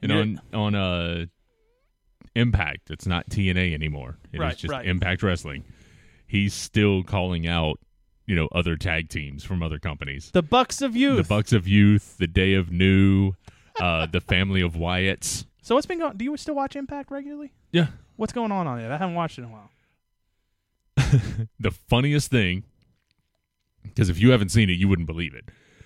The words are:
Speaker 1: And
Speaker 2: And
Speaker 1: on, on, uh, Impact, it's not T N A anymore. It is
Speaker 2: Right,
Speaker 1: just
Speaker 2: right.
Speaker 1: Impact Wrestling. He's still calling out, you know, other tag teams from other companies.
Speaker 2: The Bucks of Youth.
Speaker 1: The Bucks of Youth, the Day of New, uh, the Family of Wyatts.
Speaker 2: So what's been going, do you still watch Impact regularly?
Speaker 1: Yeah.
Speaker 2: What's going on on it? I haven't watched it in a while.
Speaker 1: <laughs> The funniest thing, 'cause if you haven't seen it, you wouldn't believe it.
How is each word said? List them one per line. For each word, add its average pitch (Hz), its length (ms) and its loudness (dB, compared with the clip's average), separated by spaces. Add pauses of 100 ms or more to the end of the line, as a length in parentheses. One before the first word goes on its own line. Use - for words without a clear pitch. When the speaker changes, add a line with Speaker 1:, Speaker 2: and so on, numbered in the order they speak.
Speaker 1:
And 104 120 -2
Speaker 2:
And 104 280 0 (120)
Speaker 1:
on, 104 220 0
on, - 0 -
uh, 85 520 -2 (1080)
Impact, 101 560 0
it's 78 160 -10
not 87 240 -2
T 98 200 2
N 90 80 0
A 90 160 0
anymore. 73 440 -8 (140)
It - 40 -12
is 73 40 -6
Speaker 2:
Right, 127 160 -2
Speaker 1:
just 151 160 -8
Speaker 2:
right. 127 140 -8
Speaker 1:
Impact 90 360 0
Wrestling. 82 420 -4 (640)
He's 101 260 0
still 101 480 2
calling 90 440 -2
out, 82 320 0 (480)
you 98 80 0
know, 80 180 2
other 85 240 0
tag 82 320 -4
teams 73 360 -10
from 87 180 -4
other 78 160 -6
companies. 69 540 -10
Speaker 2:
The 180 100 4
Bucks 247 400 0
of 240 140 -2
Youth. 269 220 2
Speaker 1:
The 90 60 2
Bucks 101 280 0
of 95 160 2
Youth, 104 500 6
the 92 80 0
Day 95 280 2
of 87 180 0
New, 95 640 4 (460)
uh, 82 260 0
the 85 140 -4
Family 95 420 0
of 85 100 0
Wyatts. 90 720 -4 (180)
Speaker 2:
So 233 120 -2
what's 294 120 2
been 359 120 -6
going, 294 180 -4
do 214 80 -6
you 285 120 -4
still 302 180 -8
watch 277 200 -4
Impact 285 360 -12
regularly? 285 420 -12 (200)
Speaker 1:
Yeah. 262 160 4 (280)
Speaker 2:
What's 220 160 -6
going 226 180 -4
on 190 160 -2
on 120 140 -6
it? 113 100 -8
I 147 60 -6
haven't 175 180 -6
watched 170 240 -6
it 127 40 -14
in 120 60 -14
a 113 40 -18
while. 104 180 -20 (1300)
Speaker 1:
<laughs> 113 520 2 (120)
The 101 100 0
funniest 139 600 0
thing, 95 340 0 (1300)
'cause 104 120 2
if 82 100 -2
you 120 120 8
haven't 104 180 4
seen 107 220 4
it, 90 40 2
you 95 140 2
wouldn't 85 180 2
believe 80 280 -8
it. 57 100 -20 (400)